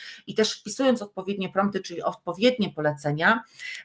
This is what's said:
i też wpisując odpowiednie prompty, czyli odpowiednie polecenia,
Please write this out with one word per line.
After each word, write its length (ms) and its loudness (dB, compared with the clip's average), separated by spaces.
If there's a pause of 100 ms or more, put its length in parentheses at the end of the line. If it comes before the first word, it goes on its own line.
(260)
i 80 -10
też 260 0
wpisując 420 2
odpowiednie 460 -4
prompty, 320 0
czyli 220 -8
odpowiednie 680 0
polecenia, 720 2 (420)